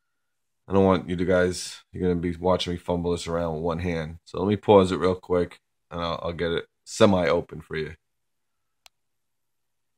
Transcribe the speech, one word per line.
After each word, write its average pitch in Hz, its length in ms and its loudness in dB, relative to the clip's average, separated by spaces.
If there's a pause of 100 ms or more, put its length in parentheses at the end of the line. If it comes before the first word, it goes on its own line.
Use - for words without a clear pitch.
(640)
I - 60 -10
don't 95 120 4
want 92 260 2
you 90 60 -4
to 87 100 -4
guys, 90 680 -2
you're 90 100 -8
gonna 90 180 0
be 87 160 -4
watching 90 360 -2
me 87 60 -6
fumble 87 340 -4
this 85 140 -6
around 85 280 -4
with 78 80 -8
one 85 180 -4
hand. 82 440 -6
So - 160 -10
let 95 80 0
me 104 80 2
pause 98 360 6
it 90 40 0
real 92 180 2
quick, 90 460 -2 (300)
and 85 100 -10
I'll, 85 220 -4
I'll 87 100 -6
get 85 200 -4
it - 140 -4 (180)
semi-open 87 760 2
for 80 160 -12
you. 78 180 -8 (2000)